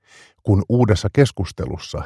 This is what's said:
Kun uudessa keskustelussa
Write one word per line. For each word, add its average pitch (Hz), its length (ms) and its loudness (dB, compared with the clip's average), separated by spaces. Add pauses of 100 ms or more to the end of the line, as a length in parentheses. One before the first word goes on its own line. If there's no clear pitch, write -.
(420)
Kun 98 260 2
uudessa 113 440 2
keskustelussa 78 920 -4